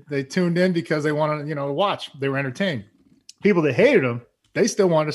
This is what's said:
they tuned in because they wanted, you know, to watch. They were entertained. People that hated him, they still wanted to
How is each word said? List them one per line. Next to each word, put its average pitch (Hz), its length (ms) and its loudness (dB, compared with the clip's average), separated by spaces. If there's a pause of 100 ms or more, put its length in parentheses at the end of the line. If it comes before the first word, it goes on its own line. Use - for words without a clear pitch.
they 143 140 -4
tuned 175 360 -2
in 185 140 2
because 160 320 -2
they 156 80 0
wanted, 151 360 -2
you 156 60 -6
know, 139 120 -6
to 143 60 -4
watch. 180 460 -2
They 135 120 -2
were 135 80 -2
entertained. 139 460 -4 (580)
People 190 200 4
that 139 120 2
hated 208 300 4
him, 120 180 -4 (320)
they 196 120 2
still 202 220 2
wanted 156 180 2
to 151 80 -4